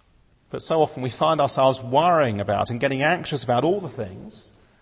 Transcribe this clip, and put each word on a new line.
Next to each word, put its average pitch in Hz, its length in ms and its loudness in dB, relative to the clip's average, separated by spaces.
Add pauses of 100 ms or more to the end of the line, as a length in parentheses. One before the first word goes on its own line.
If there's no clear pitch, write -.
(480)
But 131 140 -10
so 160 200 2
often 139 200 -2
we 127 80 -4
find 156 300 0
ourselves 135 420 2
worrying 139 580 2
about 101 300 0
and 117 80 -4
getting 135 240 0
anxious 160 400 -2
about 123 220 2
all 196 160 0
the 175 80 -8
things - 640 -12 (300)